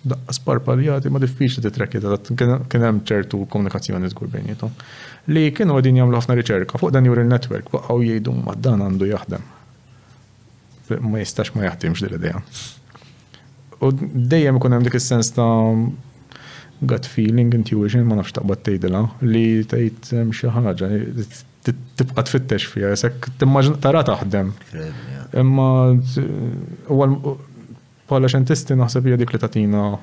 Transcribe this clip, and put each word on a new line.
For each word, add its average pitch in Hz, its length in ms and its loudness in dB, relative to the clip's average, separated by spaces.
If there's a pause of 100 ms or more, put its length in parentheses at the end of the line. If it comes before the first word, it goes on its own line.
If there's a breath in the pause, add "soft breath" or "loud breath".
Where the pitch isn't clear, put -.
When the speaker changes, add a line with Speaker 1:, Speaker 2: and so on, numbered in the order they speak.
Speaker 1:
Daqqas - 400 -6
parpaljati, 135 640 0
ma 135 100 0
diffiċli 127 460 0
titrekki, 107 380 -2
ta' 101 160 0 (180)
kien, 123 220 2 (100)
kien 120 140 2
hemm 110 260 2
ċertu 101 400 -2
komunikazzjoni 95 640 -2
żgur - 160 -10
bejniethom. 110 420 -6 (640 loud breath)
Li 156 180 4
kienu 170 220 0
qegħdin 127 240 4
jagħmlu 123 240 4
ħafna 123 160 0
riċerka 107 400 0
fuq - 160 0
dan 131 120 6
neural 120 200 4
network, 120 480 0
baqgħu 120 320 0
jgħidu, 113 300 0 (100)
"Ma - 100 -6
dan 113 300 2
għandu 95 240 0
jaħdem." 101 320 -6 (1600 soft breath)
Ma 110 180 -2
jistax - 360 -4
ma 104 100 -2
jaħdimx 85 400 -4
din - 80 -6
l-idea. 82 300 -6 (1400 loud breath)
U 135 100 2
dejjem 135 720 2
ikun 123 160 4
hemm 123 80 2
dik 120 140 0
is-sens 117 340 0
ta' 117 160 2 (1400 loud breath)
gut 123 240 0
feeling, 117 460 2
intuition, 110 500 2
ma 110 140 2
nafx - 180 -4
taqbad 98 300 -2
tgħidilha, 95 340 0 (220)
li 113 240 2 (180)
tgħid 113 480 -4
hemm 117 240 0
xi 120 160 -2
ħaġa, 98 380 -2 (720)
ti-, 123 100 0 (220)
tibqa' 127 320 0
tfittex 131 400 -2
fiha, 101 240 -2
jekk - 460 -4
timmaġina 139 420 4
tara 139 240 2
taħdem. 98 480 -2
Speaker 2:
Incredible, 151 600 -12
yeah. 131 120 -14 (140)
Speaker 1:
Imma, 131 280 4 (260)
eh, 127 1000 -4
huwa 135 160 4
l-, 139 280 -2 (720)
bħala 131 200 4
xjentisti 135 480 2
naħseb 127 320 2
hija 123 80 4
dik 120 160 0
li 110 80 -2
tagħtina 104 440 0 (180)